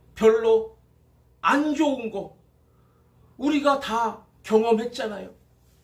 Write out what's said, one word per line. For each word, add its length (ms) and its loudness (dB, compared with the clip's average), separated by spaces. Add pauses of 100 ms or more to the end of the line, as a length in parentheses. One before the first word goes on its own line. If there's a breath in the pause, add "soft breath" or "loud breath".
(140)
별로 640 2 (600)
안 340 0
좋은 360 -2
거 260 -12 (1000 soft breath)
우리가 420 0
다 460 -6 (160)
경험했잖아요. 920 -2 (500)